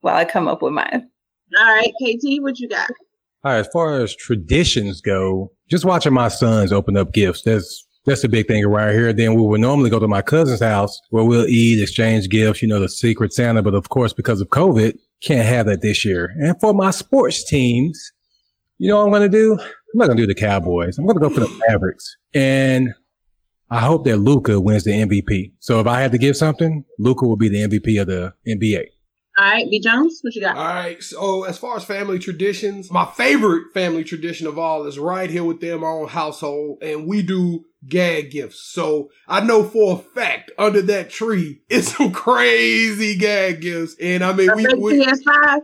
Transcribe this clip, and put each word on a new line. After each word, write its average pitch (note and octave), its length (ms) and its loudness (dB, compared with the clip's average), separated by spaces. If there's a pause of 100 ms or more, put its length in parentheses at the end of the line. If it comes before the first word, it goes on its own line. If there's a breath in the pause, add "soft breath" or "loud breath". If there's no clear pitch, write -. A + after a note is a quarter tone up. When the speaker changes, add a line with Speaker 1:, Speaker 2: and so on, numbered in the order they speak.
Speaker 1:
while - 140 0
I E3+ 100 2
come E3+ 200 -2
up - 140 -4
with C#3 140 -4
mine. - 340 -4 (500)
Speaker 2:
All A3 60 4 (100)
right, A3 160 2 (120)
K A#3+ 160 -2
T, C#4+ 220 -2
what C4+ 180 -6
you B3 100 -10
got? - 220 -6 (540)
Speaker 3:
All C#3 80 0
right, A#2 80 2
as G2+ 120 -4
far D#3 300 0
as A2 120 -4
traditions G#2 840 -2
go, F#2+ 500 -2 (200)
just F3 160 0
watching E3+ 260 2
my A#2+ 160 2
sons A2 420 2
open G2+ 280 0
up F#2+ 160 -2
gifts, G2 260 0
that's, - 460 -2 (180)
that's C#3 200 0
a B2+ 40 2
big A2 180 0
thing G#2+ 180 0
around G#2 300 2
here. A#2 180 2
Then A2+ 220 2
we A2+ 80 4
will G#2+ 160 2
normally B2+ 320 2
go A2+ 80 2
to G#2+ 100 2
my G2+ 140 0
cousin's C#3+ 380 2
house G#2 380 0 (120)
where A2+ 140 2
we'll A#2 220 4
eat, A#2 360 4
exchange A2 480 0
gifts, G#2+ 320 2
you A#2 60 0
know, G#2 120 0
the F#2 80 0
Secret A2+ 460 -2
Santa. A#2 280 0
But G2 120 0
of G2 160 -2
course, A#2+ 240 0
because A2 260 -2
of G2 80 -4
covid, C3+ 500 2 (240)
can't B2 240 2
have A#2 200 2
that G2 160 0
this G#2 240 -2
year. F2 320 -4
And D#3 220 0
for G#3+ 120 4
my F#3+ 180 2
sports - 540 0
teams, C3 680 0 (680)
you F#3 120 -2
know G#3 80 4
what G#3 80 4
I'm G3+ 60 2
gonna G#3 160 4
do? A3 320 4
I'm - 80 -16 (260 loud breath)
not A3+ 120 4
gonna A#2+ 140 4
do A2+ 60 4
the G2 80 0
Cowboys. F2+ 640 -2
I'm D#3 80 -2
gonna G3 140 2
go D3 100 2
for C3 100 0
the - 280 -4
Mavericks. - 480 -2 (180)
And C3+ 600 2 (760)
I A#2+ 100 -2
hope C#3+ 240 2
that A2+ 140 2
Luka A2 420 4
wins G#2 240 2
the G#2+ 100 0
M G#2+ 140 0
V G2+ 140 2
P. G2 360 -4
So A2+ 220 0
if G#2+ 60 2
I A#2+ 140 0
had C3 120 0
to B2 60 0
give C3+ 180 2
something, D#3 480 0 (140)
Luka B2+ 280 0
will A2+ 100 2
be A2 120 2
the G2+ 140 0
M G#2 80 -2
V G#2 100 0
P G#2+ 180 0
of G2 80 -2
the F#2 260 -6 (140)
N A2 120 -4
B G#2+ 180 0
A. - 120 -8 (520)
Speaker 2:
All G3 100 4
right, A3+ 200 0
B G#3+ 100 -2
Jones, C4 420 0
what A3+ 120 -8
you A3 60 -10
got? F#3+ 160 -4
Speaker 4:
All D3 80 -8
right, F3 360 -6
so F#3+ 440 -6
as F3+ 140 -10
far A#3+ 180 -10
as F3+ 80 -12
family G3+ 340 -6
traditions, F#3+ 720 -6
my F3 140 0
favorite A3 680 0
family E3+ 300 -2
tradition E3 460 -8
of D3+ 100 -10
all D#3+ 280 -4
is C#3 120 -12
right F3+ 320 -4
here E3+ 140 -4
within E3 360 -6
my D#3+ 60 -6
own D#3+ 220 -6
household, D3+ 720 -8
and D#3 240 -8
we G#3 160 -2
do F3 420 -2 (240)
gag D#3+ 440 -2
gifts. C#3 280 -12 (120)
So D3+ 380 -4 (180 soft breath)
I F#3+ 160 -2
know A3+ 180 4
for G#3 320 2
a F3+ 40 -8
fact - 600 -6
under G#3 240 2
that F#3+ 280 -2
tree F3+ 540 -4
<laughs> - 40 -20
is G#3 260 0
some B3 160 0
crazy A3+ 1080 0
gag F#3+ 440 0
gifts, E3+ 400 -6
and F3+ 240 -2
I F#3 80 0
mean, F#3+ 180 4
Speaker 2:
A G#3+ 60 2
Speaker 4:
we, A3 100 0
Speaker 2:
big C4 120 4
Speaker 4:
we G#3 160 2
Speaker 2:
P C4+ 140 4
S C4+ 140 0
five? D4 420 4